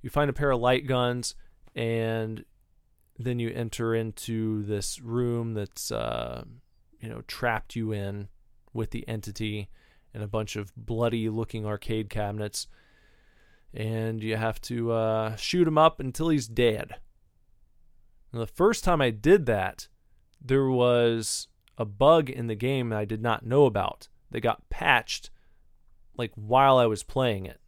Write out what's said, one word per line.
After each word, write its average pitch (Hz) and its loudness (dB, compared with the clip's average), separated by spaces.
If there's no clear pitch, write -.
You 120 -10
find 147 0
a - -4
pair 139 0
of 120 2
light 127 2
guns, 123 -2
and 113 -2
then 120 -4
you 117 -2
enter 113 -2
into 110 -4
this 101 -4
room 117 -2
that's, - -8
uh, 58 -6
you 117 -12
know, 113 -12
trapped - -4
you 113 -4
in 101 -6
with 113 -6
the - -8
entity 107 -6
and 107 -8
a 104 -8
bunch 107 -4
of 101 -8
bloody 113 -2
looking 110 -6
arcade 104 -4
cabinets. 107 -6
And 110 -4
you 110 -2
have 113 -2
to, 117 -4
uh, 110 0
shoot 170 2
him 156 2
up 160 6
until 131 -4
he's 143 2
dead. 113 0
Now, 120 -8
the 113 -4
first - 2
time 175 4
I 127 4
did 139 4
that, 98 -2
there 135 2
was 120 2
a 117 -4
bug 131 4
in 123 -6
the 113 -2
game 127 -2
that 107 -2
I 107 -2
did 107 -6
not 113 0
know 135 6
about 104 -2
that - -6
got - -2
patched, - 0
like, 117 -4
while 127 6
I 120 6
was 107 0
playing 110 -2
it. - -16